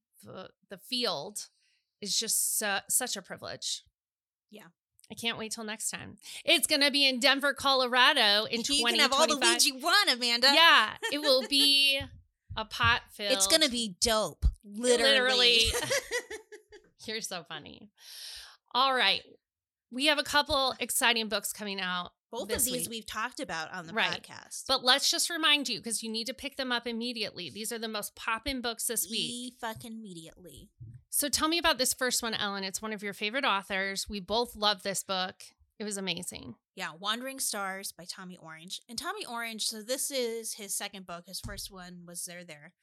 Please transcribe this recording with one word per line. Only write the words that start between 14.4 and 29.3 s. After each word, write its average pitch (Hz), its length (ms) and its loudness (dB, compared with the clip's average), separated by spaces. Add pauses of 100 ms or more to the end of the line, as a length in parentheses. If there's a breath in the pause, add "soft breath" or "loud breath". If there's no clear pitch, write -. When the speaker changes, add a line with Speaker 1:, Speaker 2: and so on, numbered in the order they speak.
Speaker 2:
Literally. 240 560 4
Speaker 1:
Literally. 247 420 6 (760)
Speaker 2:
<laughs> - 680 -20
Speaker 1:
You're 220 140 -6
so 175 280 -8
funny. 151 420 -14 (840 loud breath)
All 262 200 6
right. 196 280 4 (680)
We 254 160 0
have 294 120 6
a 294 40 0
couple 285 580 2
exciting 233 480 2
books 202 240 -4
coming 196 280 -8
out 180 300 -4 (200)
Speaker 2:
Both 233 140 -8
of 208 40 -12
Speaker 1:
this 233 160 0
Speaker 2:
these 247 240 -4
Speaker 1:
week. - 20 -10
Speaker 2:
we've 226 160 -10
talked 233 340 -8
about 165 320 -8
on 175 140 -12
the 165 60 -14
Speaker 1:
Right. 196 300 0
Speaker 2:
podcast. - 460 -16
Speaker 1:
But 254 160 2
let's 269 260 4
just 330 180 2
remind 302 400 2
you, 196 140 -6
'cause 220 200 -6
you 226 80 -8
need 226 180 -6
to 262 60 -6
pick 269 220 -12
them 254 160 -4
up 240 140 -4
immediately. 226 640 -6
These 208 220 -8
are 233 60 -8
the 220 100 -6
most 208 260 -8
poppin' 247 480 -6
books 226 240 -6
this 220 240 -2
week. 214 200 -4